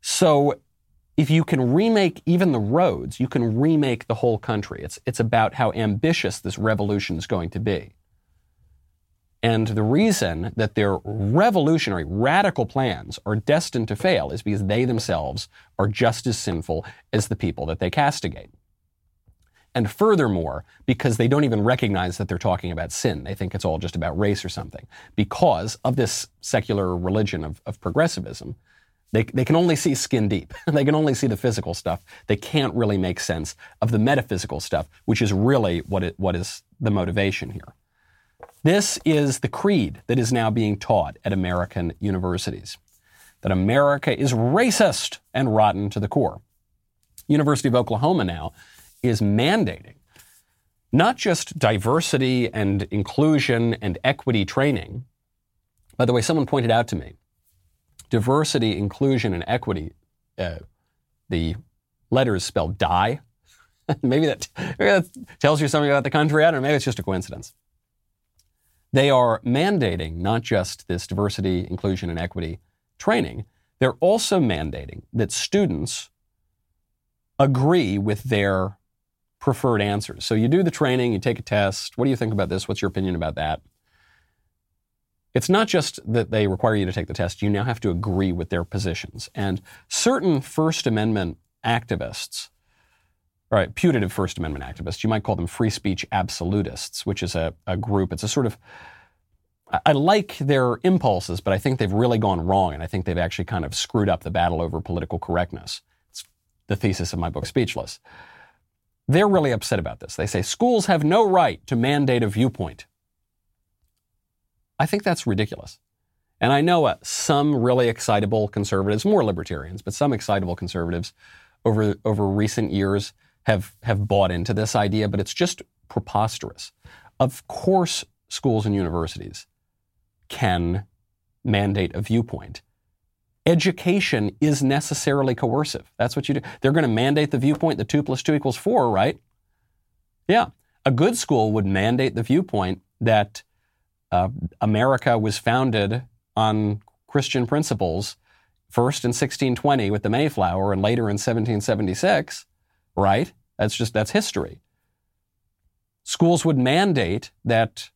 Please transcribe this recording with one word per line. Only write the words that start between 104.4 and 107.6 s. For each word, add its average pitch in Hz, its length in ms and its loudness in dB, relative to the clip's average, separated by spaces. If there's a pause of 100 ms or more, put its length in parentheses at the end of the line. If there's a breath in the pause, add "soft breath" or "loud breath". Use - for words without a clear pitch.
over 82 220 -4
political 82 380 -6
correctness. - 640 -4 (280)
It's - 140 -18 (420)
the 101 100 -2
thesis 92 380 -2
of 85 60 -6
my 85 100 -4
book, 76 160 -6
Speechless. - 540 -4 (1080 loud breath)